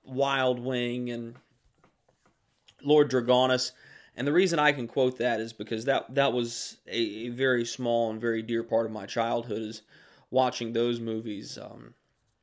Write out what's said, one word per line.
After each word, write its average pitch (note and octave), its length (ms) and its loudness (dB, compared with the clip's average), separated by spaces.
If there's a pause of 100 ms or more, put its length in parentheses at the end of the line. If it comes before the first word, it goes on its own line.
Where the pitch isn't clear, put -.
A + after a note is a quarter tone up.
Wild C3 560 0
Wing B2 500 -2
and A#2 240 -8 (1500)
Lord D3 280 6
Dragonis. B2+ 640 4 (440)
And B2 100 -4
the C#3+ 60 2
reason E3+ 260 4
I D3 140 6
can B2+ 140 -6
quote B2+ 320 0
that A#2 220 0
is A2+ 120 -6
because A2+ 340 -6
that, C3+ 280 0
that C#3 180 2
was A#2+ 540 -4
a, G#2+ 400 -4
a - 40 -6
very B2 340 2
small A#2 460 0
and A2 100 -8
very A#2 220 0
dear A2+ 200 -2
part A2+ 240 0
of A2 60 -8
my G2+ 140 -10
childhood, A#2 560 -2
is A2 200 -10 (480)
watching B2 420 0
those A#2 280 0
movies. A2+ 580 -8
Um, - 360 -16 (480)